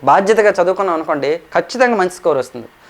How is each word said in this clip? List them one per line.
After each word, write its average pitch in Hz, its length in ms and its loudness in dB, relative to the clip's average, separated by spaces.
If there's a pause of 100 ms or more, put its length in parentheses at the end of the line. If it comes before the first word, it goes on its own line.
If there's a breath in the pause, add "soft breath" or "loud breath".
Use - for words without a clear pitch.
బాధ్యతగా 196 580 2
చదువుకున్నాం 185 320 0
అనుకోండి, 156 460 -4 (180)
ఖచ్చితంగా 240 380 0
మంచి 180 140 0
స్కోర్ 156 280 -2
వస్తుంది. 123 280 -8 (240 soft breath)